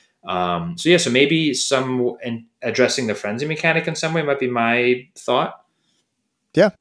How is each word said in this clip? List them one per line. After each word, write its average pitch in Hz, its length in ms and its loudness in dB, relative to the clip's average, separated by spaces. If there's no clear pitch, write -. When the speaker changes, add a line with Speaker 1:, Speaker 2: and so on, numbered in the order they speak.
Speaker 1:
Um, 87 520 -2
so - 140 -4
yeah, 175 80 8
so 165 120 0
maybe 143 440 2
some 127 680 -2
in 117 200 -8
addressing 123 460 0
the 107 80 -2
frenzy 113 320 -6
mechanic 160 420 -2
in 160 60 -4
some 160 180 -4
way 165 100 0
might 139 180 -2
be 127 100 -2
my 120 560 2
thought. - 480 -2
Speaker 2:
Yeah, 190 160 6